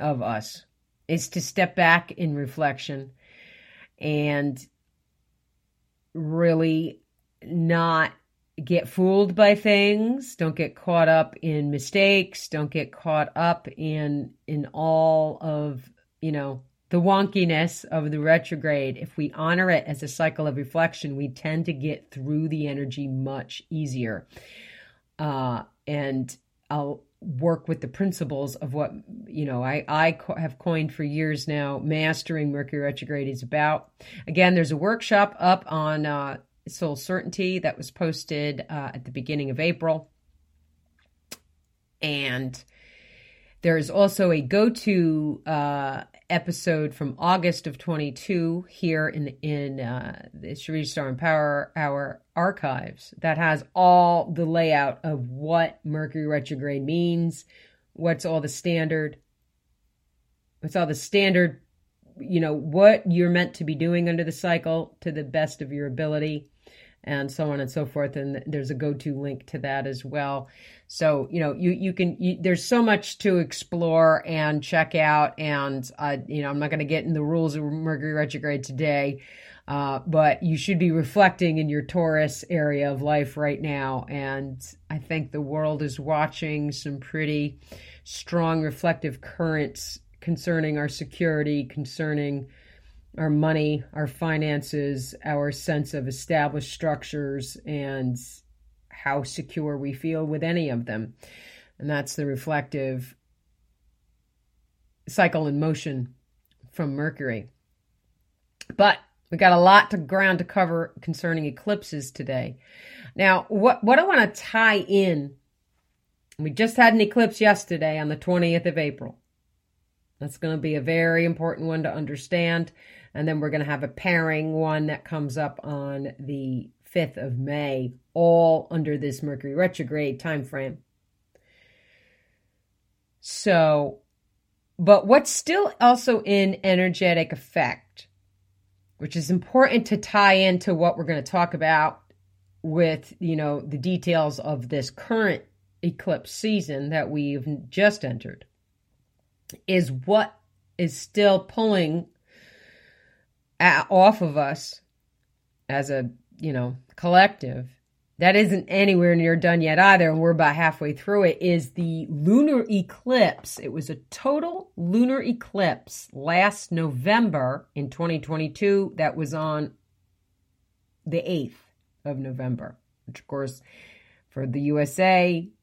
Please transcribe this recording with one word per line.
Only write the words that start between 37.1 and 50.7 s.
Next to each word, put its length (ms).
that 180
was 120
posted, 800
uh, 240
at 120
the 60
beginning 380
of 100
April. 520
And 640
there 140
is 120
also 420
a 100
go-to, 1040
uh, 560
episode 680
from 240
August 480
of 100
twenty-two 880
here 400
in, 200
in, 360
uh, 540
the 220
Shri 280